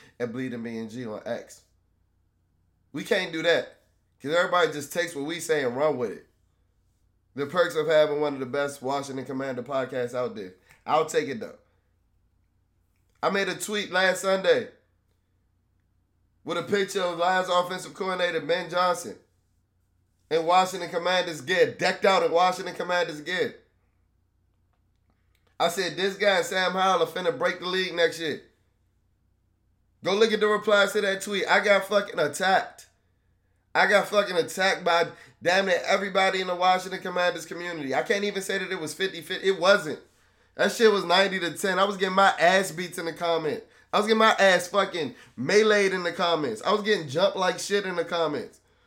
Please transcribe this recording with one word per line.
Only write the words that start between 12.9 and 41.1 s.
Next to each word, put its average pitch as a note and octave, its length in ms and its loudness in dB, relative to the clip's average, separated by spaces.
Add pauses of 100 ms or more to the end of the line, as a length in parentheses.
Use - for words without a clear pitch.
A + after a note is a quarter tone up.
I D#3 60 2
made G3 200 0
a F3 60 -4
tweet G3+ 360 -6
last F#3 300 2
Sunday F3+ 480 2 (1700)
with E3+ 140 -6
a E3+ 60 -4
picture G3 380 -2
of F3 180 -2
Lions F3+ 300 2
offensive F3+ 440 0
coordinator F3+ 480 -2
Ben E3 280 -2
Johnson F3 480 -2 (1120)
in D#3+ 160 0
Washington F3+ 440 2
Commanders F3 520 -2
gear, D#3 300 4
decked F3+ 320 -2
out F#3+ 200 6
in D#3+ 80 2
Washington F3+ 420 2
Commanders E3+ 480 -2
gear. D#3+ 380 -4 (2000)
I D#3+ 80 2
said, E3+ 280 -4
"This F#3+ 200 -2
guy, G3 260 2
Sam F#3 300 0
Howell, F#3+ 320 2
are - 20 0
finna E3+ 320 -2
break F3+ 220 -2
the F3 80 -8
league F#3 260 -2
next E3 260 0
year." D3+ 220 -6 (1600)
Go F#3 120 0
look A3 160 4
at G#3 80 0
the G#3 80 2
replies G3+ 460 2
to G#3+ 80 0
that F#3+ 200 -2
tweet. G3+ 260 -4
I G3 120 4
got G3 260 2
fucking - 320 -2
attacked. E3+ 720 0 (880)
I F3 100 4
got F#3+ 220 2
fucking G3 280 0
attacked F3+ 480 -2
by E3+ 280 2 (320)
damn F#3+ 240 2
near F3 180 2
everybody F#3+ 560 0
in F#3 60 -6
the F3+ 80 -2
Washington F3+ 460 0
Commanders F3 440 -2
community. E3 480 -8
I B2+ 80 0
can't G3+ 220 -2
even G3 180 -4
say G3 160 -4
that F#3 140 -6
it F#3 80 -6
was D3+ 160 -10
fifty F#3 260 -6
fifty. F3+ 280 -6
It F#3+ 100 0
wasn't. E3 400 2 (560)
That F#3+ 160 0
shit A3 200 6
was G3 140 2
ninety F#3 340 2